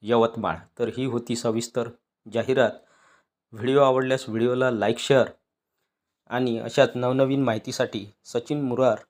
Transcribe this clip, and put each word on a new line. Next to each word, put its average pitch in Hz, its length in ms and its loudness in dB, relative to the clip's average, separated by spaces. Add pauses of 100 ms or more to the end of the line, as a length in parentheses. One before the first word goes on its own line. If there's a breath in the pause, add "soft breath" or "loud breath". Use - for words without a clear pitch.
यवतमाळ. 113 560 0 (220)
तर - 180 -2
ही 131 80 -4
होती 120 300 -4
सविस्तर 117 540 -4 (440)
जाहिरात. 117 380 2 (800 soft breath)
व्हिडिओ 127 300 2
आवडल्यास 131 480 2
व्हिडिओला 123 420 0
लाईक, 110 280 0
शेअर 135 260 4 (1000)
आणि 120 300 -2
अशाच 117 380 2
नवनवीन 131 480 0
माहितीसाठी 110 720 -4 (120)
सचिन 147 360 -4
मुरार 123 360 2 (120)